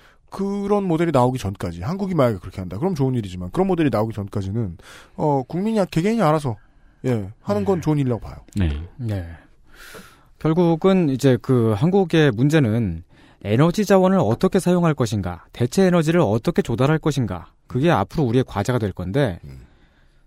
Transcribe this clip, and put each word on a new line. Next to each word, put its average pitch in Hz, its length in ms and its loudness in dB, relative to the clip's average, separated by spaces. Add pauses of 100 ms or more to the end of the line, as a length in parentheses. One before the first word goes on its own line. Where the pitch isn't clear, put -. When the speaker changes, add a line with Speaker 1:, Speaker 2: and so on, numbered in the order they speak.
(300)
Speaker 1:
그런 202 560 -2
모델이 170 260 0
나오기 127 280 2
전까지 92 420 -8
한국이 185 340 -6
만약에 120 240 2
그렇게 98 220 -12
한다. 92 160 -10
그럼 180 180 -4
좋은 131 200 -2
일이지만 90 360 -8
그런 190 160 0
모델이 170 240 0
나오기 110 220 -2
전까지는 98 640 -6 (380)
어, 143 320 -2
국민이 208 320 -2 (120)
개개인이 214 300 0
알아서 151 340 0 (500)
예, 110 240 -2 (120)
하는 202 240 -2
건 190 140 0
Speaker 2:
네. - 20 -4
Speaker 1:
좋은 151 180 0
일이라고 123 220 -2
봐요. - 140 -16 (200)
Speaker 3:
네. 80 260 -2 (160)
Speaker 2:
네. 104 280 -6 (1120)
결국은 170 680 2
이제 131 320 4
그 117 340 2
한국의 160 560 2
문제는 113 720 0 (400)
에너지 151 420 2
자원을 190 340 4
어떻게 135 400 2
사용할 170 340 2
것인가, 98 600 -4
대체 127 320 0
에너지를 170 340 2
어떻게 117 420 2
조달할 131 380 0
것인가, 110 520 -4 (160)
그게 175 240 0
앞으로 120 320 0
우리의 123 220 2
과제가 117 340 -2
될 104 120 -2
건데 95 520 -4
Speaker 1:
음. 67 180 -18 (640)